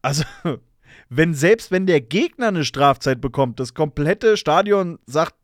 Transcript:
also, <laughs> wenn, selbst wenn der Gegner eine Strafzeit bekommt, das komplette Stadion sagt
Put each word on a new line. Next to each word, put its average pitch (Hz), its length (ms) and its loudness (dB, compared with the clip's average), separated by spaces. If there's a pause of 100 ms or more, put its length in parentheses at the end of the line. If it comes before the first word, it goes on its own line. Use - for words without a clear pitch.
also, 139 220 -2 (200)
<laughs> 120 140 -6 (500)
wenn, 160 240 2
selbst 165 380 2
wenn 185 160 0
der 165 160 4
Gegner 233 460 -2
eine 175 180 -2
Strafzeit 131 560 0
bekommt, 131 360 -4
das 123 140 -8
komplette 160 640 0
Stadion 196 680 0
sagt 151 380 -2